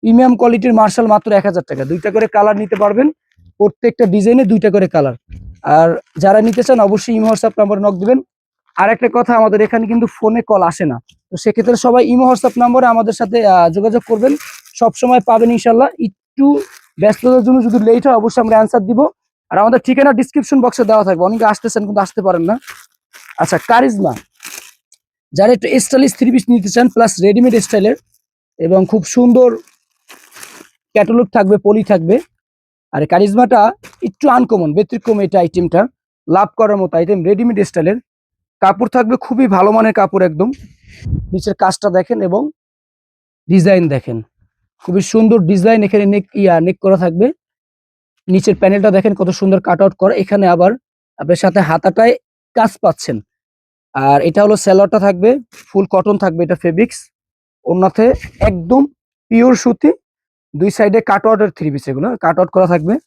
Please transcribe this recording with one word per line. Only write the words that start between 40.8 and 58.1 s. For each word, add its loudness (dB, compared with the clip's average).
নিচের -6
কাজটা -2
দেখেন -2
এবং -4
ডিজাইন 2
দেখেন, -6
খুবই -2
সুন্দর 2
ডিজাইন। 2
এখানে 0
নেক, -2
ইয়া, 2
নেক -4
করা 2
থাকবে। -2
নিচের 0
প্যানেলটা 0
দেখেন 0
কত -4
সুন্দর -2
কাট -2
আউট 2
করা। 0
এখানে 0
আবার 2
আপনার -2
সাথে 0
হাতাটায় 0
কাজ -2
পাচ্ছেন। -4
আর 0
এটা 0
হলো 2
সালোয়ারটা 2
থাকবে 0
ফুল -6
কটন 0
থাকবে, -2
এটা -2
ফেব্রিক্স। -4
ওড়নাতে 0